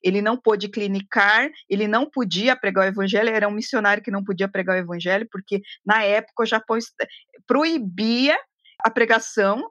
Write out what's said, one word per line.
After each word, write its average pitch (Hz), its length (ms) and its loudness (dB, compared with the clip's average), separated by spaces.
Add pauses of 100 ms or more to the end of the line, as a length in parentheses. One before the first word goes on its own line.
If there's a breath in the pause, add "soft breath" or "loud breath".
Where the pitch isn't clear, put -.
Ele 190 180 2
não 220 160 0
pôde 208 320 0
clinicar, 202 800 0 (200 loud breath)
ele 202 160 0
não 233 240 0
podia 226 460 -2
pregar 196 300 0
o - 20 0
evangelho, 196 420 0
era 208 200 0
um 208 40 -6
missionário 208 500 0
que 233 80 -8
não 202 120 -4
podia 196 240 -4
pregar 190 300 -2
o - 20 0
evangelho, 175 500 -4
porque 202 320 -6 (240 loud breath)
na 214 180 2
época 220 400 0
o - 20 2
Japão 220 320 -2
est-, 226 160 -8 (520 loud breath)
proibia 254 920 0 (440 soft breath)
a 226 80 4
pregação 226 800 2